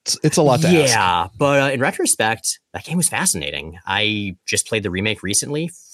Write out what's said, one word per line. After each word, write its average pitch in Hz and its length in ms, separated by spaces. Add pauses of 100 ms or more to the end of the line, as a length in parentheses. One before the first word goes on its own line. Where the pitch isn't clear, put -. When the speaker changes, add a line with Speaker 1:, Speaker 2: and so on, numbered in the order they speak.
Speaker 1:
It's, - 180
it's 156 140
a 165 60
lot 135 180
to 160 60
ask. 151 260
Speaker 2:
Yeah, 92 440
but, 143 240
uh, 139 120
in 135 60
retrospect, 120 800 (140)
that - 100
game 160 140
was 175 120
fascinating. 85 800
I 101 480 (100)
just - 220
played 110 160
the 98 80
remake 101 320
recently, 139 460 (240)